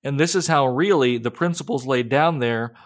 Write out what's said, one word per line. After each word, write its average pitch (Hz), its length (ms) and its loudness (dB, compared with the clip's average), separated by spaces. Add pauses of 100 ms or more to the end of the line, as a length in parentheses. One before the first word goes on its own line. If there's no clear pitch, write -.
And 139 160 -4
this 170 160 2
is 165 120 0
how 147 200 2
really 131 500 2
the 113 140 -4
principles 151 540 -4
laid 123 240 -2
down 151 300 2
there 117 340 -2 (120)